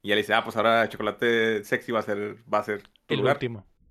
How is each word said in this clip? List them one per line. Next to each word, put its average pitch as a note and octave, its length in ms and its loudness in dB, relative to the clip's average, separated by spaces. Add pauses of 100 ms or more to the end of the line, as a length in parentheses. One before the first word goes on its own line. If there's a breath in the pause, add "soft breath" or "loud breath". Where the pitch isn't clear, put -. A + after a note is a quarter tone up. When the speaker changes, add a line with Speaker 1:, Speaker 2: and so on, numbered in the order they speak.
Speaker 1:
Y G2+ 80 0
él G#2 60 4
dice, G#2 160 0
"Ah, A2+ 100 2
pues A2+ 120 -10
ahora A2+ 320 4
Chocolate A2+ 760 0
Sexy - 260 -4
va A2+ 100 0
a - 20 0
ser, G#2 340 -6 (160)
va G#2 60 2
a G#2 60 -2
ser G#2 180 -6 (240)
tu - 80 -4
Speaker 2:
El - 60 0
Speaker 1:
lugar". C3 160 2
Speaker 2:
último. A#2 300 -8 (240)